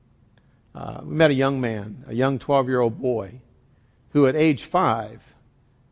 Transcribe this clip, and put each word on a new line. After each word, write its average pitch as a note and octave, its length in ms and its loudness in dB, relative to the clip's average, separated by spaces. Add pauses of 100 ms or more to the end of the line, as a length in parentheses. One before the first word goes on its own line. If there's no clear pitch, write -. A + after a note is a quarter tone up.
(720)
Uh, A#2+ 320 -12
we D3+ 100 -10
met D#3 160 4
a C#3 40 0
young C3+ 260 2
man, A2 480 -6
a A#2 60 -8
young C3 240 0
twelve-year-old B2+ 640 0
boy, A#2+ 400 -4 (720)
who C#3+ 160 4
at C3 100 2
age D#3 280 2
five, A2+ 560 -2 (720)